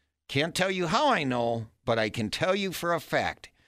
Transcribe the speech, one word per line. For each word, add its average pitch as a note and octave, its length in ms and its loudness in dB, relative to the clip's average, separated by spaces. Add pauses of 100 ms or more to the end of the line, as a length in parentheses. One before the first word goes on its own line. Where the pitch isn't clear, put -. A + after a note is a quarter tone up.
(280)
Can't D3 260 0
tell F#3+ 160 0
you F#3 160 -2
how A#3+ 220 2
I F#3+ 160 2
know, A#2+ 420 -2 (180)
but A2+ 140 0
I A2 120 0
can G#2+ 200 -2
tell F3+ 240 0
you G3 180 -2
for E3+ 220 -2
a D#3 60 -2
fact. G2+ 500 -2 (180)